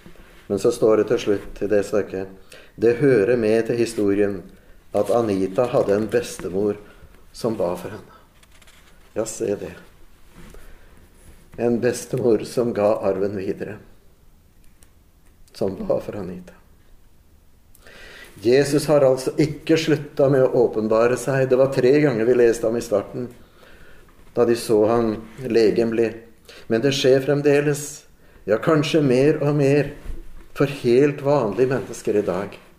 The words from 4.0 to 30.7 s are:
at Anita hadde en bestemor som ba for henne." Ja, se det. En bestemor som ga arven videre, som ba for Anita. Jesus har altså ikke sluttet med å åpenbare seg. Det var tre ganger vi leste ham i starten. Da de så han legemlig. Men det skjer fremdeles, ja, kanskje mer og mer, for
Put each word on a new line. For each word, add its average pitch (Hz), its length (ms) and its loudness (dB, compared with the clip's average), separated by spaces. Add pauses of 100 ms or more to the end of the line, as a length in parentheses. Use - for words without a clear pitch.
at 101 160 0
Anita 104 560 0
hadde 110 240 0
en 107 160 -2
bestemor 104 680 -4 (520)
som 113 280 -6
ba 90 180 -2
for 101 180 -14
henne." - 220 -20 (1000)
Ja, 110 120 -4
se 104 360 -6
det. 87 140 -14 (1800)
En 120 220 0
bestemor 120 640 0
som 117 280 -4
ga 104 300 0
arven 98 340 -2
videre, 101 400 -8 (1800)
som 101 220 -4
ba 196 260 -4
for - 160 -12
Anita. - 380 -12 (1900)
Jesus 143 440 2
har 147 160 4
altså 131 300 2 (100)
ikke 156 340 0
sluttet 147 540 0
med 131 160 4
å 123 220 2
åpenbare 110 500 0
seg. 135 320 -2
Det 123 80 4
var 135 160 2
tre 123 240 4
ganger 120 300 2
vi 123 100 4
leste 117 300 2
ham 117 100 -2
i 117 80 -6
starten. 113 400 -4 (1120)
Da 120 80 4
de 117 80 4
så 113 320 2
han 113 300 0 (340)
legemlig. 113 600 2 (580)
Men 113 140 2
det 139 100 2
skjer 135 300 2
fremdeles, 143 800 0 (420)
ja, 98 160 2
kanskje 156 400 2
mer 139 400 2
og 147 160 0
mer, 139 320 2 (640)
for 139 160 0 (100)